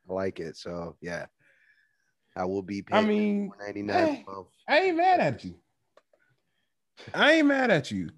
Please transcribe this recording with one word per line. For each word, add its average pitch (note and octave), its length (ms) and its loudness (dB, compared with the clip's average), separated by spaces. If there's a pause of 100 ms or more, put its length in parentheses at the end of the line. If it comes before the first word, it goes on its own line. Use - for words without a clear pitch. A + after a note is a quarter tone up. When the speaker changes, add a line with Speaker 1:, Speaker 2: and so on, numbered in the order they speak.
Speaker 1:
I F#2 60 -8
like F#2+ 260 -4
it. D#2+ 160 -10
So E2+ 460 -10
yeah, E2+ 240 -10 (1080)
I F#2 100 -4
will F#2+ 160 -2
be - 300 -8
Speaker 2:
I G#3+ 100 4
Speaker 1:
paying G#3+ 60 2
Speaker 2:
mean, G#3 420 0
Speaker 1:
four - 160 -16
ninety-nine G3+ 300 -4 (200)
Speaker 2:
hey, A3+ 120 -16
Speaker 1:
a G3 40 -14
month. G3 160 -14 (220)
Speaker 2:
I C#4+ 120 4
ain't F#4 160 0
mad F4+ 220 4
at C#3+ 240 -2
you. F2+ 120 -12 (1600)
I C4 200 6
ain't D#4 140 6
mad C4+ 240 4
at D3+ 200 2
you. F#2 260 -4